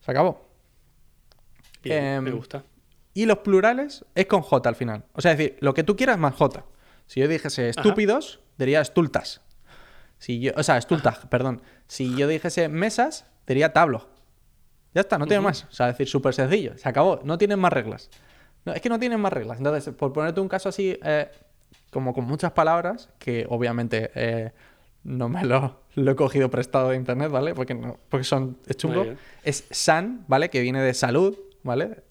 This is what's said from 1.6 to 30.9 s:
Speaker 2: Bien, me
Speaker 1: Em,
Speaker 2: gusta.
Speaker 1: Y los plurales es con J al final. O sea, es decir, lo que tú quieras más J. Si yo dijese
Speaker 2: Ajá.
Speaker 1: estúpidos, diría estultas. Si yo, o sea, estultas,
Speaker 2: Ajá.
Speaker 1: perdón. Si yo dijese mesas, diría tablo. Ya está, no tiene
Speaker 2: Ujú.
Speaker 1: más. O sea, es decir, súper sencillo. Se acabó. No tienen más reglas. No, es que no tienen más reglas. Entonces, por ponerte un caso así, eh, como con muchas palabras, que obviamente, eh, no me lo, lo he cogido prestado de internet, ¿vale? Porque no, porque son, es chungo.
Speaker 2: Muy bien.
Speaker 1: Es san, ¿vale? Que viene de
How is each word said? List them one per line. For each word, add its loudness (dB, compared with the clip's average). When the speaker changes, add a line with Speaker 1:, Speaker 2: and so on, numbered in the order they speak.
Speaker 2:
Bien, -2
me -4
Speaker 1:
Em, -4
Speaker 2:
gusta. -12
Speaker 1:
Y 0
los 4
plurales 0
es 2
con 2
J 2
al 0
final. -6
O -8
sea, 6
es 2
decir, -2
lo 2
que 0
tú 2
quieras 2
más 2
J. 0
Si -4
yo 4
dijese -2
Speaker 2:
Ajá. 0
Speaker 1:
estúpidos, 0
diría 2
estultas. -2
Si -6
yo, 0
o -2
sea, 4
estultas, 0
Speaker 2:
Ajá. -14
Speaker 1:
perdón. -2
Si -4
yo 2
dijese -2
mesas, -2
diría 2
tablo. 2
Ya 4
está, 0
no -2
tiene 4
Speaker 2:
Ujú. 2
Speaker 1:
más. -4
O -20
sea, 0
es -2
decir, -2
súper 0
sencillo. 0
Se -6
acabó. 2
No -4
tienen 2
más 4
reglas. -4
No, -6
es -6
que -4
no -2
tienen -2
más 0
reglas. -6
Entonces, -2
por -2
ponerte -2
un -2
caso -4
así, -2
eh, 0
como -4
con -2
muchas -2
palabras, 0
que -4
obviamente, -2
eh, -4
no -4
me -2
lo, 0
lo 2
he 2
cogido 2
prestado 0
de 0
internet, -2
¿vale? -2
Porque -6
no, -10
porque -2
son, -2
es -6
chungo. -2
Speaker 2:
Muy 2
bien. -8
Speaker 1:
Es -4
san, 0
¿vale? 2
Que 0
viene 0
de 2